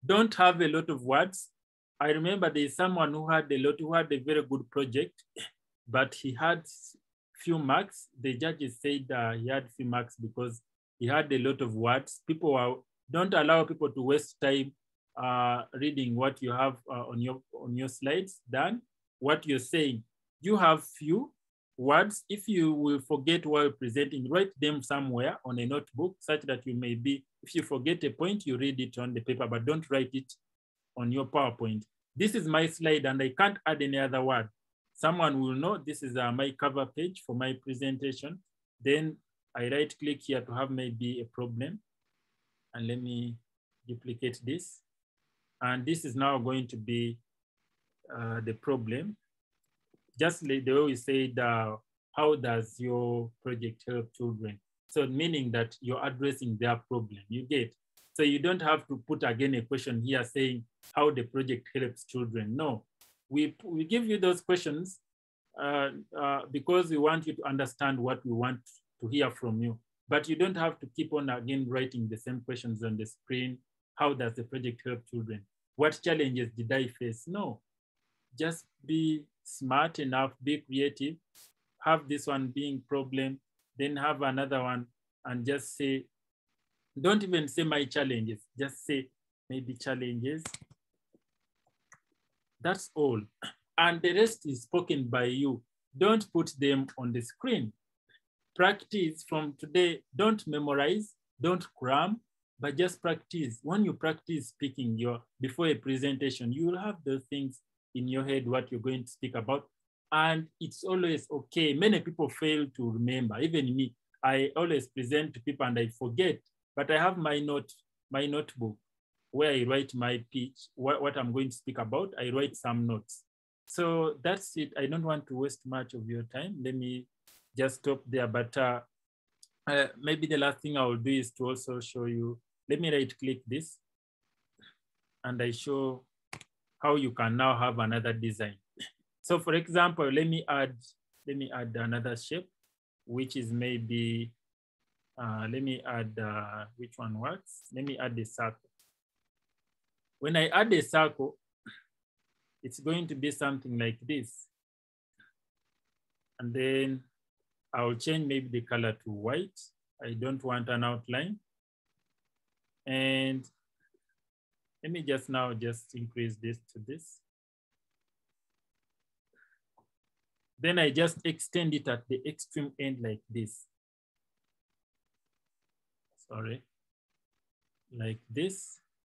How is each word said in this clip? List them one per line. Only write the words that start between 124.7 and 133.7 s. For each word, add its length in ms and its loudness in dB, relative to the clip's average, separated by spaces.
I 80 0
don't 160 -2
want 260 -2
to 80 -6
waste 300 -4
much 280 -6
of 140 -8
your 140 -4
time. 280 -8
Let 120 -4
me 320 -6
just 240 2
stop 240 0
there. 220 0
But, 280 -2
uh, 240 2
uh, 220 4
maybe 260 0
the 120 2
last 220 2
thing 160 -4
I 100 4
will 100 2
do 140 -2
is 220 0
to 160 -4
also 320 -6
show 260 -6
you, 320 -4
let 120 0
me 140 2
right 240 0
click 280 -4
this 320 -8